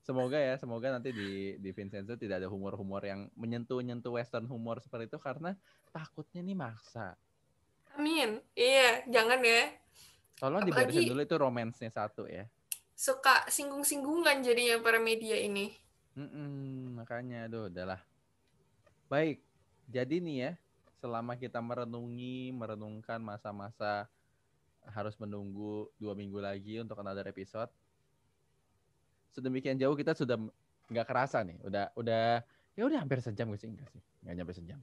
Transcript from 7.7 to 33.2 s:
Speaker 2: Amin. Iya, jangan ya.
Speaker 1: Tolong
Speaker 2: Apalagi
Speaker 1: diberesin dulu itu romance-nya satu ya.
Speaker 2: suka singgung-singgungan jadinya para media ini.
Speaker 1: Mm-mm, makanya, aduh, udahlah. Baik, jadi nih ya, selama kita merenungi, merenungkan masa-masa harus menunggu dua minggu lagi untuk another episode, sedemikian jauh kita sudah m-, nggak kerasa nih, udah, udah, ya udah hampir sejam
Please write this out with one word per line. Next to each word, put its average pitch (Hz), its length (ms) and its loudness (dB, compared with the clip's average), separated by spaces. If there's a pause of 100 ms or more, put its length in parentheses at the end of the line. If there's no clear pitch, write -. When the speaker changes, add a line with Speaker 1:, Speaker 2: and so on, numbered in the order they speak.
Speaker 2:
Amin. 294 460 2 (160)
Iya, 254 540 8
jangan 240 340 6
ya. 240 320 6 (640)
Speaker 1:
Tolong 143 240 0
Speaker 2:
Apalagi 170 320 4
Speaker 1:
diberesin 170 160 4
dulu 131 140 0
itu 160 140 0
romance-nya 120 540 0
satu 107 360 -4
ya. 90 180 -8 (480)
Speaker 2:
suka 523 560 4
singgung-singgungan 285 920 2
jadinya 240 380 6
para 226 200 6
media 226 360 2
ini. 202 380 0 (400)
Speaker 1:
Mm-mm, 143 400 -10 (420)
makanya, 117 540 -8
aduh, 113 180 -4
udahlah. 92 320 -4 (1080)
Baik, 147 340 2 (460)
jadi 127 300 0
nih 165 220 -2
ya, 131 140 -2 (420)
selama 120 400 -6
kita 123 240 -6
merenungi, 120 960 -6
merenungkan 110 680 -6
masa-masa 104 840 -4 (840)
harus 107 300 -6
menunggu 104 800 -6
dua 104 160 -6
minggu 101 260 -6
lagi 98 400 -6
untuk 113 180 -8
another 98 300 -6
episode, 98 400 -6 (1600)
sedemikian 131 460 -2
jauh 131 180 4
kita 147 220 2
sudah 120 240 2
m-, 110 160 -6 (320)
nggak 117 180 0
kerasa 127 380 2
nih, 87 180 -6
udah, 98 320 -2
udah, 117 540 2 (260)
ya 202 120 -4
udah 294 160 2
hampir 139 180 0
sejam 117 300 -4